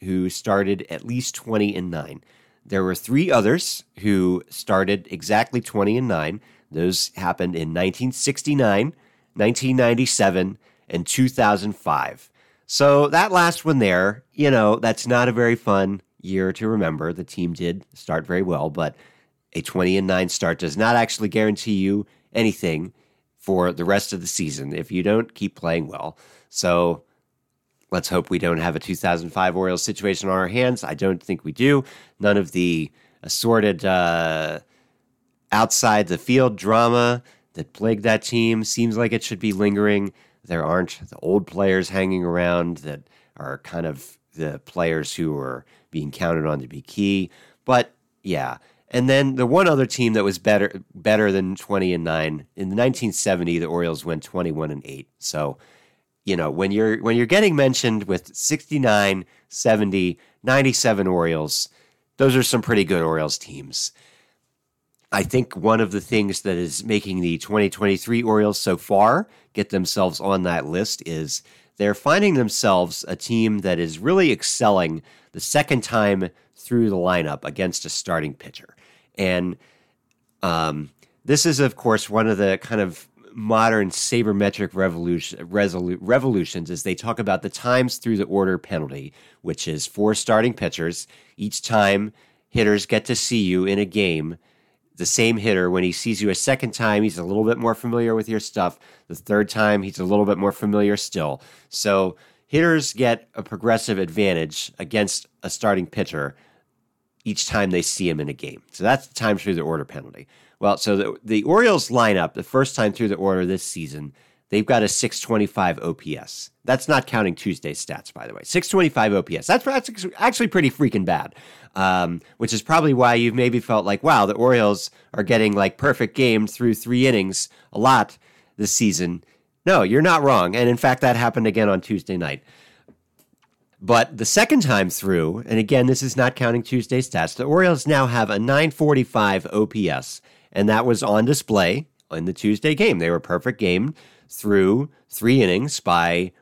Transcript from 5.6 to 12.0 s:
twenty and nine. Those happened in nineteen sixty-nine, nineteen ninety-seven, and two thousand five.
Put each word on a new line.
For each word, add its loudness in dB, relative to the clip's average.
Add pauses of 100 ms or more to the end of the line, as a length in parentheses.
twenty 0
and -2
nine. -2 (300)
Those -2
happened -4
in -6
nineteen -2
sixty-nine, 0 (400)
nineteen 0
ninety-seven, 2 (320)
and -4
two 0
thousand 0
five. -4 (380)